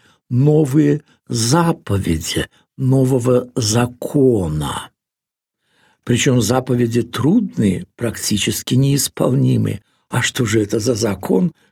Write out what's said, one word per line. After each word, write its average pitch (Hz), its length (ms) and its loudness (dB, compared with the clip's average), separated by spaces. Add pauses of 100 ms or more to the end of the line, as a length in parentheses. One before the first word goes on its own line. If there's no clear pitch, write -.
(300)
новые 147 720 2 (260)
заповеди 113 1200 -2 (280)
нового 127 800 2
закона. 110 1400 0 (1120)
Причём 123 380 2
заповеди 120 600 0
трудные, 131 920 0
практически - 800 -4
неисполнимые. 131 1040 0 (280)
А 120 120 -2
что - 240 -4
же 107 160 0
это 104 180 -2
за 120 140 0
закон, 117 600 -2 (180)